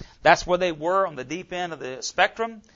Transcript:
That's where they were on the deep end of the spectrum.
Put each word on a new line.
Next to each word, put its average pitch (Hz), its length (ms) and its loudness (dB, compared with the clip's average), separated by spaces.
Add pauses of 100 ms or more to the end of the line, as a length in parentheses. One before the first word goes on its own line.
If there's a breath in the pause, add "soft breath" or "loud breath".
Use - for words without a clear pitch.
(220 loud breath)
That's 160 240 6
where 180 100 2
they 180 160 0
were 180 340 0
on 160 80 -6
the 127 100 -8
deep 165 280 -10
end 175 220 -6
of 143 40 -10
the 131 220 -10
spectrum. 208 640 -2 (140 soft breath)